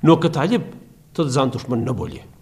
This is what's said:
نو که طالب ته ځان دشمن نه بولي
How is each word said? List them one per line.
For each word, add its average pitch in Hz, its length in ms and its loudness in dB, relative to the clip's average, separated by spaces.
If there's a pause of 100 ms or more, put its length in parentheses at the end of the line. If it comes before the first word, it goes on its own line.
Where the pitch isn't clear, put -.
نو 160 120 8
که 160 140 0 (100)
طالب 190 220 0 (520)
ته 156 240 -2
ځان 131 200 0
دشمن 120 280 -4
نه - 160 -4
بولي 76 200 -10 (200)